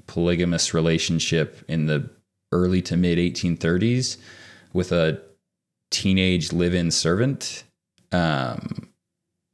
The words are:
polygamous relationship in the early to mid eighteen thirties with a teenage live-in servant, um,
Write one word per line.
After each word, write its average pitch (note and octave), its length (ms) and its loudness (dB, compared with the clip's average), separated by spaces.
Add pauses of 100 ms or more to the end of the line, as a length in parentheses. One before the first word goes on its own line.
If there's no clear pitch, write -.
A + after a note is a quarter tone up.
polygamous F2 680 0
relationship D#2+ 920 0
in D#2 200 -2
the D2+ 220 -2 (420)
early F2+ 320 2
to - 120 -4
mid F2 240 2
eighteen F2 380 -2
thirties A2 600 0 (540)
with F2+ 220 -2
a D#2+ 280 2 (720)
teenage F#2 600 2
live-in F2 360 0
servant, G#2 760 -2 (480)
um, D2 760 -2 (640)